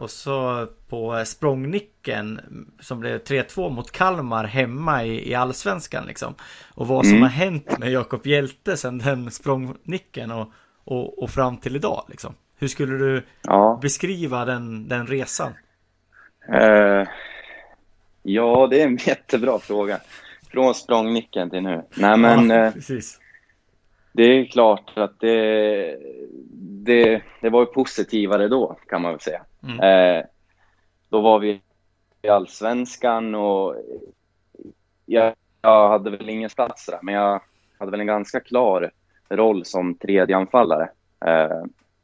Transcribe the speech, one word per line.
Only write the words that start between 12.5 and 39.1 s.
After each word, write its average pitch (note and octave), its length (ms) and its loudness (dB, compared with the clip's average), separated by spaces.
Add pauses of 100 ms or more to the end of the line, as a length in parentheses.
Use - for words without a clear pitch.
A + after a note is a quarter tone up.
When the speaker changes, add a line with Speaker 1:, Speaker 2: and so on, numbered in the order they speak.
Speaker 1:
Hur C#3+ 100 -6
skulle C3+ 300 -6
du C3+ 240 -2 (200)
Speaker 2:
Ja. A2 400 4
Speaker 1:
beskriva C#3+ 640 -4
den, A#2 440 -8
den A#2+ 180 -6
resan? C3+ 460 -8 (1000)
Speaker 2:
Eh, G2+ 560 6 (1120)
ja, A#2 480 4
det C#3+ 120 6
är D3+ 40 4
en B2 100 0
<laughs> - 100 -6
jättebra B2 520 -2
fråga. G2+ 400 -4 (540)
Från B2+ 220 2
språngnicken A2+ 760 -2
till F#2 120 -6
nu. F2 200 -6 (140)
Nej, G#2 220 4
men, A#2 320 6
Speaker 1:
Ja, A2+ 60 4 (100)
Speaker 2:
eh, A2 60 -2
Speaker 1:
precis. C3 480 -12 (920)
Speaker 2:
det A#2 100 4
är B2+ 220 8
klart A2+ 540 2
att G2+ 220 -4
det, G#2+ 800 0 (600)
det, A2 640 2 (180)
det A2+ 100 -2
var A#2+ 100 4
ju A#2+ 60 2
positivare G#2 840 -2
då, A2 300 -2 (100)
kan F2 140 -4
man F2 100 -4
väl D2+ 80 -10
säga. - 220 -10 (200)
Speaker 1:
Mm. B2 180 -10
Speaker 2:
Eh, F#2 440 6 (840)
då A2 120 0
var A2 180 6
vi G2+ 220 -4 (640)
i G#2+ 60 -4
Allsvenskan A2+ 1080 -2
och G2 420 -2 (1300)
jag, A2+ 280 2 (280)
jag G#2+ 260 8
hade G#2 220 0
väl G2+ 180 -10
ingen A2 220 -8
plats - 360 -6
där, F2+ 160 -10
men G2 120 -6
jag G2+ 260 0 (380)
hade G2 120 -12
väl G#2 100 -6
en G#2 60 -6
ganska G#2 340 -4
klar G2+ 500 0 (380)